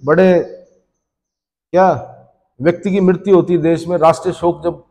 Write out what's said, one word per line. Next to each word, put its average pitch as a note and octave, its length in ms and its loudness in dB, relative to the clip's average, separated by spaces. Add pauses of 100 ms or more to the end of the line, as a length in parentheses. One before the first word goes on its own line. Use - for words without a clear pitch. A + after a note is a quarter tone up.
बड़े F3 340 2 (1300)
क्या F#3 160 2 (720)
व्यक्ति E3+ 300 -2
की F#3+ 120 0
मृत्यु F#3 340 2
होती E3+ 160 0
है E3 100 -2
देश E3 260 -2
में, F3 100 -4
राष्ट्रीय D#3+ 360 0
शोक E3+ 300 -4
जब E3+ 260 -8